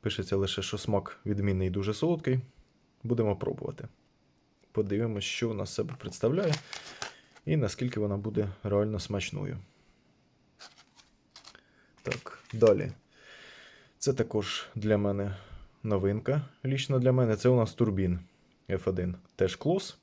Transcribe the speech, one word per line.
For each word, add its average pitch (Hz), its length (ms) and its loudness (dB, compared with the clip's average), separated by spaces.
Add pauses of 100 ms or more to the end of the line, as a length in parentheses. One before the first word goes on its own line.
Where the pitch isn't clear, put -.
Пишеться 101 360 -2
лише, 98 260 0
що - 160 -6
смак - 480 -2
відмінний 98 420 0
і - 20 0
дуже 98 240 -2
солодкий. 151 460 0 (640)
Будемо 113 340 0
пробувати. - 520 -6 (840)
Подивимось, 104 520 0
що - 240 -2
вона 101 180 -4
з - 80 -10
себе - 240 -4
представляє 151 560 0 (920)
і 151 120 2
наскільки 123 440 -2
вона 101 160 0
буде 104 320 -2 (140)
реально 104 380 2
смачною. 95 580 -6 (2500)
Так, - 360 -8 (140)
далі. 104 400 6 (1040)
Це - 140 0
також 107 600 -2
для 104 240 4
мене 101 380 0 (460)
новинка, 107 600 2 (220)
лічно 131 340 0
для 127 140 4
мене. 120 240 4
Це 123 120 4
у 127 80 6
нас 113 180 2
Турбін 95 460 2 (500)
Ф 98 180 0
один. 90 280 -2 (200)
Теж 95 200 2
Клос. - 460 -2